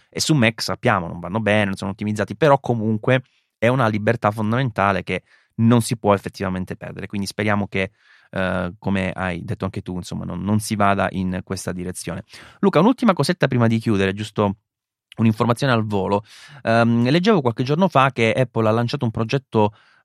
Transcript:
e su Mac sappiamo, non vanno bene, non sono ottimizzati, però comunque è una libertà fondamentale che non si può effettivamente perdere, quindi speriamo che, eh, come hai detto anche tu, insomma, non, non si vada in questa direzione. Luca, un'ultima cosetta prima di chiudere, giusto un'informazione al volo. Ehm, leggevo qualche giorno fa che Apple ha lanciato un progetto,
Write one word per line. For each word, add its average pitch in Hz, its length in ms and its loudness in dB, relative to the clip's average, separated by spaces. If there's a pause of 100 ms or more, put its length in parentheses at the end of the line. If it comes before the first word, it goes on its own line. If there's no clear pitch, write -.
e - 100 -12
su - 160 0
Mac 113 280 2
sappiamo, 107 440 0
non 85 140 -10
vanno 87 180 -6
bene, 104 280 2
non 95 100 -4
sono 98 160 -6
ottimizzati, 104 420 -4
però 139 240 4
comunque 113 640 0 (340)
è 113 120 2
una 127 180 2
libertà 107 460 0
fondamentale 107 720 0
che 90 180 -6 (320)
non 117 260 6
si 113 160 -4
può 104 180 2
effettivamente 92 600 -6
perdere, 92 300 -14
quindi 98 200 -6
speriamo 104 420 -2
che, 98 240 -4 (380)
eh, 90 480 -4
come 95 340 -2
hai 90 320 -6
detto 101 220 -8
anche 104 160 -8
tu, 90 140 -10
insomma, 87 280 -10
non, 90 160 -8
non 107 200 0
si 107 140 -6
vada 98 360 2
in 92 340 -4
questa 95 280 -8
direzione. 90 520 -10 (360)
Luca, 185 200 4
un'ultima 226 320 4
cosetta 165 360 0
prima 123 180 2
di 113 120 2
chiudere, 98 360 0
giusto 104 420 -2 (600)
un'informazione 113 540 2
al 113 120 2
volo. 101 400 0 (380)
Ehm, 117 480 2
leggevo 175 320 4
qualche 123 220 -2
giorno 151 240 2
fa 135 240 4
che 113 200 2
Apple 113 360 0
ha 107 40 2
lanciato 117 320 -2
un 113 60 0
progetto, 110 640 0 (300)